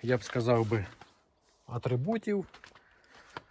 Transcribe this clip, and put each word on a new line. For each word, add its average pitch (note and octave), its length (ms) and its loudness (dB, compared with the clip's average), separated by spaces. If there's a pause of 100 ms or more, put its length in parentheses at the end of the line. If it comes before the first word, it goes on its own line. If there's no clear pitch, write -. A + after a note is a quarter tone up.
я B2 140 2
б A2 60 -4
сказав A#2 460 2
би, G#2 160 2 (840)
атрибутів. E3 760 -2 (1040)